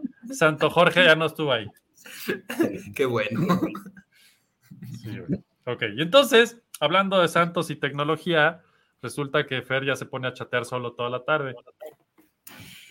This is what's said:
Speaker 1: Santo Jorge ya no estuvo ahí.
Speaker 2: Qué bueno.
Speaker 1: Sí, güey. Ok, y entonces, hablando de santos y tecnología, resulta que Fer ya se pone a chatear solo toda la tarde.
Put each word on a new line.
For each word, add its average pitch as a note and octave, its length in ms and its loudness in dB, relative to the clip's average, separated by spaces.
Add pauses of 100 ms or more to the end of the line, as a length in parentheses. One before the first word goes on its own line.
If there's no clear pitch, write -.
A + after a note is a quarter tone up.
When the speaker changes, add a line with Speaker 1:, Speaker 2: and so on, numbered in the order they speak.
(320)
Speaker 1:
Santo D#3 380 2
Jorge F3 340 4
ya D#3+ 120 8
no D#3+ 100 0
estuvo D3+ 260 -2
ahí. A2 140 -2 (1300)
Speaker 2:
Qué C#3 120 0
bueno. A#2 540 0 (1400)
Speaker 1:
Sí, G#2 160 -12
güey. C#3 240 -6 (240)
Ok, A#2+ 160 -6 (140)
y C3+ 60 -2
entonces, A#3 560 4 (200)
hablando F#3 420 2
de E3+ 60 6
santos E3+ 440 0
y D3 60 -8
tecnología, D3+ 840 0 (380)
resulta C#3 440 -2
que C3 180 -6
Fer C3+ 220 -2
ya C3+ 120 -2
se C3 100 -10
pone B2+ 220 -8
a A#2+ 60 -10
chatear B2 300 -4
solo A#2+ 300 -8
toda A#2+ 160 -6
la B2 140 -8
tarde. C#3 320 -2 (1300)